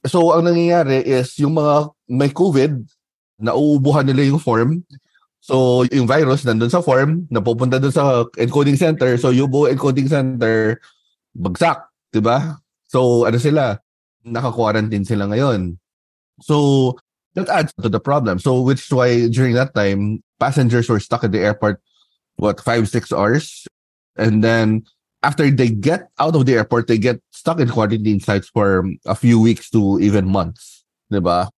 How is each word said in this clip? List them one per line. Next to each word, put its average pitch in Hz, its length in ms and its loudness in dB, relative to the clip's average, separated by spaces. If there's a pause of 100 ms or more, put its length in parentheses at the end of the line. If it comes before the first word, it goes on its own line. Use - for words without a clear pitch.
So, 170 240 2
ang 170 160 2
nangyayari 170 560 0
is, 127 320 -2
yung 151 240 0
mga 147 320 0 (160)
may 139 240 0
covid, 143 500 0 (540)
nauubuhan 139 720 0
nila 139 240 2
yung 156 80 -2
form. 127 400 0 (580)
So, 127 480 2
yung 127 200 0
virus 139 360 0
nandun 117 280 0
sa 175 120 0
form, 151 480 0
napupunta 120 480 0
dun 135 160 -2
sa 131 400 2
encoding 139 400 0
center. 143 400 0
So, 127 160 0
yung 131 200 2
buong 143 240 2
encoding 135 320 -2
center, 117 720 0 (560)
bagsak, 160 500 -2 (260)
di 110 80 0
ba? 135 400 -2 (320)
So, 123 320 2
ano 117 160 0
sila? 139 400 0 (440)
Naka-quarantine 110 840 -2
sila 101 240 -4
ngayon. 104 480 -2 (640)
So, 139 520 2 (400)
that 185 140 -6
adds 160 320 -2
to 113 80 -2
the 104 100 -2
problem. 120 400 -2
So, 127 220 0
which 131 240 -2
is - 80 -8
why 123 340 2
during 123 260 0
that 131 220 0
time, 101 480 -2 (160)
passengers 123 500 0
were 107 100 2
stuck - 240 -4
at 104 80 -2
the 104 80 0
airport, 104 420 -2 (560)
what, 101 240 -2
five, 117 260 0
six - 240 -6
hours? 117 560 -2 (480)
And 110 280 0
then 110 440 0 (360)
after 147 280 0
they 127 160 2
get 113 400 -2 (120)
out 160 160 0
of 131 120 2
the 127 80 2
airport, 117 320 0
they 113 100 2
get 120 220 -2 (120)
stuck 165 280 -4
in 131 80 2
quarantine 107 520 -2
sites 101 280 -2
for 98 400 0 (180)
a 98 100 -2
few 117 240 4
weeks 113 360 0
to 98 240 2
even 101 280 2
months, - 560 -6 (280)
di 101 80 -2
ba? 87 380 -2